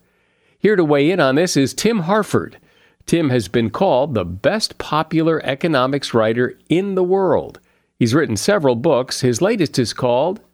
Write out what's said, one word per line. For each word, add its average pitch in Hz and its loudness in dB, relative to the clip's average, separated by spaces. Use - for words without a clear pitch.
Here 208 2
to 180 2
weigh 147 2
in 185 0
on 135 2
this 175 0
is 139 2
Tim 220 0
Harford. 165 -2
Tim 165 0
has 123 0
been 113 0
called 147 0
the 101 -2
best 135 -4
popular 160 -2
economics 139 -2
writer 113 0
in 190 0
the 185 0
world. 175 0
He's 117 2
written 120 0
several 156 0
books. 127 -2
His 123 0
latest 190 0
is 113 -2
called 135 -2